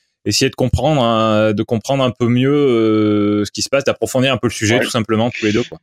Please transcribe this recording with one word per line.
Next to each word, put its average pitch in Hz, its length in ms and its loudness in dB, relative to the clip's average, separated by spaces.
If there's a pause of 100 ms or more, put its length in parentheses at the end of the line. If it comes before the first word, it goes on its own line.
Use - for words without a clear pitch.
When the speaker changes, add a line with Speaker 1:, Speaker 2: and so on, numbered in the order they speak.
(260)
Speaker 1:
essayer 120 240 0
de - 60 -8
comprendre, 131 460 0
hein, 110 520 2
de 107 100 -2
comprendre 131 400 -2
un 123 80 0
peu 120 160 -2
mieux, 123 240 2
euh, 107 960 2
ce - 60 -12
qui 107 100 -8
se - 80 -6
passe, 135 160 0
d'approfondir 127 480 0
un 120 40 -2
peu 120 100 -2
le 110 40 0
sujet, 113 280 0
Speaker 2:
Ouais. - 40 0
Speaker 1:
tout 107 60 -4
simplement, 110 400 -2
tous - 160 -6
les 104 80 2
deux, 117 100 0
quoi. - 200 -12